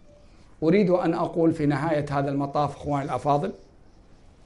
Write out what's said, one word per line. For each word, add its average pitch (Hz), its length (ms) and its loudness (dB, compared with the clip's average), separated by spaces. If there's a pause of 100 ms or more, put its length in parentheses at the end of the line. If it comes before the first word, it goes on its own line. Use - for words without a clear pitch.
(640)
أريد 180 280 4
أن 175 240 2
أقول 165 380 2
في 151 140 -2
نهاية 147 440 0
هذا 143 200 -2
المطاف، 143 460 -2
أخواني 143 280 -4
الأفاضل، 143 480 -2 (920)